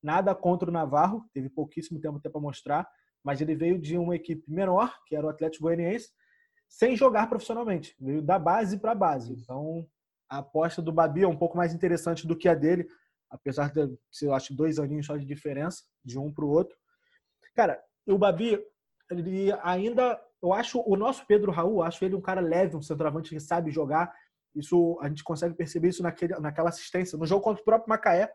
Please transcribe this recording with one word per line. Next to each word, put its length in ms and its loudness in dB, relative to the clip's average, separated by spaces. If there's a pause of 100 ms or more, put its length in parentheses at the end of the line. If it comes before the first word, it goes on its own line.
Nada 320 2
contra 360 0
o 40 -4
Navarro, 600 0
teve 160 -8
pouquíssimo 500 -8
tempo 180 -6
até 120 -8
pra 120 -8
mostrar, 480 -4 (340)
mas 180 -2
ele 140 0
veio 220 2
de 200 -4
uma 180 0
equipe 340 -8
menor, 460 2 (100)
que 100 -6
era 100 -2
o 40 0
Atlético 360 -6
Goianiense, 440 0 (600)
sem 260 2
jogar 320 4
profissionalmente. 720 -4
Veio 220 -4
da 180 2
base 400 0
pra 160 -2
base. 380 0
Então, 520 -10 (440)
a 100 -6
aposta 420 -2
do 100 -4
Babi 320 4
é 40 6
um 100 2
pouco 180 0
mais 180 0
interessante 540 0
do 80 0
que 140 4
a 40 8
dele, 340 2 (420)
apesar 420 -4
de 260 -2 (140)
ser, 160 -4
eu 60 2
acho, 220 -2
dois 240 0
aninhos 260 -4
só 100 -8
de 100 -6
diferença, 580 -6 (200)
de 160 -10
um 140 -8
pro 160 -2
outro. 260 4 (800)
Cara, 260 4 (260)
o 100 4
Babi, 420 2 (500)
ele 520 -2
ainda, 600 0 (200)
eu 120 2
acho, 320 -2
o 100 4
nosso 300 -2
Pedro 260 4
Raul, 240 0
eu 80 2
acho 200 -4
ele 120 0
um 60 -4
cara 200 -2
leve, 340 2
um 60 -6
centroavante 480 -4
que 100 -10
sabe 320 -2
jogar. 420 0 (400)
Isso, 480 2
a 60 -4
gente 160 -6
consegue 320 -4
perceber 340 0
isso 140 -6
naquele, 360 -4
naquela 300 -2
assistência. 480 -6
No 80 -4
jogo 180 2
contra 180 0
o 40 -4
próprio 240 4
Macaé 460 2